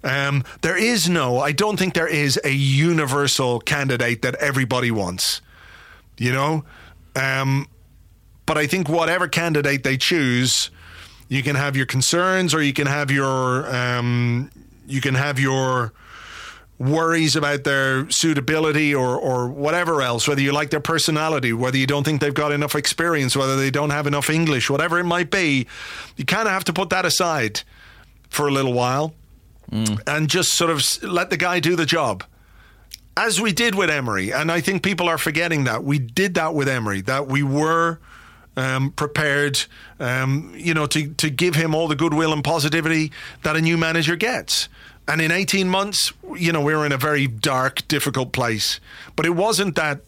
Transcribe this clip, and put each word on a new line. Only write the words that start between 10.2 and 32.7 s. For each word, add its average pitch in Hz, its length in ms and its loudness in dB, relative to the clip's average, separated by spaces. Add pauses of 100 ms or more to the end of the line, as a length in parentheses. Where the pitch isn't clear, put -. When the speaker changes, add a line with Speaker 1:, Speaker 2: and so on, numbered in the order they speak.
Speaker 1:
you 131 140 -2
can 143 140 0
have 139 200 0
your 135 80 2
concerns 175 680 2
or 156 80 2
you 139 100 2
can 143 140 0
have 143 240 0
your, 135 640 0
um, 120 760 0 (360)
you 131 160 -4
can 135 120 0
have 139 240 0
your 131 540 0 (840)
worries 160 580 2
about 143 280 0
their 135 460 2
suitability 151 840 2
or, 127 240 2
or 123 300 0
whatever 156 520 0
else, 120 260 0
whether 143 140 2
you 139 100 2
like 147 200 0
their 151 100 0
personality, 151 720 0
whether 127 240 0
you 135 100 2
don't 143 180 0
think 147 180 0
they've 147 100 0
got 147 200 0
enough 147 220 -2
experience, 143 600 0
whether 135 200 0
they 135 140 0
don't 147 200 -2
have 147 160 -2
enough 143 240 0
English, 156 400 0
whatever 165 280 0
it 180 60 0
might 170 260 0
be, 143 360 0 (500)
you 143 80 -6
kinda 214 260 0
have 190 140 -2
to 175 80 -2
put 180 160 -2
that 185 160 0
aside 156 560 0 (680)
for 147 180 0
a - 20 2
little 135 220 2
while 131 400 0 (580)
Speaker 2:
Mm. 107 360 -2
Speaker 1:
and 151 240 0
just 175 240 0
sort 170 160 2
of 151 80 0
s-, - 240 0
let 175 280 -2
the 180 60 -2
guy 180 240 0
do 170 160 2
the 160 100 0
job. 131 380 0 (920)